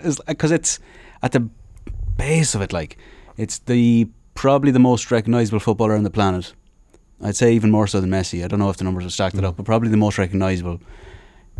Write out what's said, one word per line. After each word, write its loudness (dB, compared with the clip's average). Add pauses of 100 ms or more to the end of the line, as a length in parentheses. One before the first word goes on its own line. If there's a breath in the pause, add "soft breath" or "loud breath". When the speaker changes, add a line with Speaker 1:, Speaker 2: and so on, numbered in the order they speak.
Speaker 1:
It's, -4 (160)
'cause 0
it's -2 (420 loud breath)
at -2
the 0 (680)
base 0
of -2
it, -6
like, -6 (380 loud breath)
it's -8
the, 2 (260)
probably 2
the 6
most 2
recognisable 0
footballer 0
on 2
the -2
planet. -2 (680)
I'd -4
say 4
even 4
more 4
so -2
than -2
Messi. -4
I -6
don't -2
know 2
if -4
the -6
numbers -4
have -10
stacked -4
it -2
up, -2
Speaker 2:
Mm. -20
Speaker 1:
but -10
probably 2
the 2
most 2
recognisable, -2 (800 soft breath)